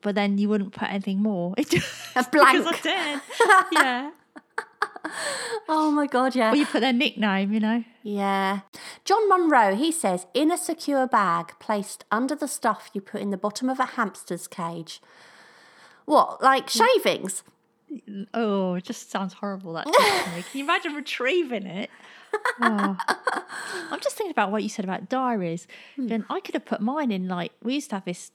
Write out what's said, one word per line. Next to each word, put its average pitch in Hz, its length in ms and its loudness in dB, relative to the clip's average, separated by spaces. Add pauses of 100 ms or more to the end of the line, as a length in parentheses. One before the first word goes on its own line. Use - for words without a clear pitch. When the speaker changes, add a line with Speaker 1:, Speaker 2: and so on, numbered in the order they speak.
Speaker 1:
but 202 120 0
then 202 240 2
you 208 100 2
wouldn't 202 240 0
put - 180 -6
anything 196 320 -2
more. 185 320 0
<laughs> - 40 -4
It 302 120 0
just, - 460 -2
Speaker 2:
A 254 140 2
blank. 277 340 6
Speaker 1:
because - 200 -2
I 302 360 -2 (500)
did. - 20 -4
Speaker 2:
<laughs> - 0 -
Speaker 1:
Yeah. 269 380 -2 (1600)
Speaker 2:
Oh 311 220 2
my 294 160 2
God, 262 280 2
yeah. 226 180 4
Speaker 1:
Or 262 40 4
you 294 100 4
put - 140 0
their 254 120 2
nickname, 202 600 0
you 220 80 0
know. 226 240 0 (180)
Speaker 2:
Yeah. 196 580 0 (440)
John 415 240 4
Monroe, 294 460 6
he 302 180 0
says, 185 420 0
"In 302 160 4
a 349 80 0
secure 285 480 0
bag 185 520 2
placed - 520 -4
under 262 240 0
the 294 140 -6
stuff - 440 -2
you 202 80 -6
put - 200 -8
in 202 100 -4
the 196 60 -2
bottom 208 320 -2
of 262 120 -2
a 254 60 2
hamster's 190 600 -4
cage." 165 540 -8 (1040)
What, - 360 4
like 262 320 4
Speaker 1:
Yeah. 453 120 6 (100)
Speaker 2:
shavings? - 460 0 (920)
Speaker 1:
Oh, 196 400 2
it 180 100 -4
just - 260 -10
sounds 190 240 -4
horrible, 190 400 -8
that 160 120 -6
to 392 500 4
me. 175 60 -8
Can - 160 -10
you 277 60 -6
imagine 339 300 0
retrieving 269 720 -2
it? 190 240 -8 (680)
Oh. 202 420 2
Speaker 2:
<laughs> - 880 -4
Speaker 1:
I'm 285 100 -6
just - 160 -4
thinking 403 140 -4
about 208 220 0
what 214 100 0
you 202 60 -4
said 214 160 -6
about 185 240 -6
diaries. 220 580 -2 (300)
Speaker 2:
Hmm. 262 120 -4
Speaker 1:
Then 214 220 -2
I 339 100 -2
could - 140 -14
have 294 100 -2
put - 160 -4
mine 262 300 -2
in, 185 180 -2
like, 175 240 -4 (100)
we 247 120 -2
used 285 160 -6
to 208 60 -4
have 190 80 -8
this - 300 -10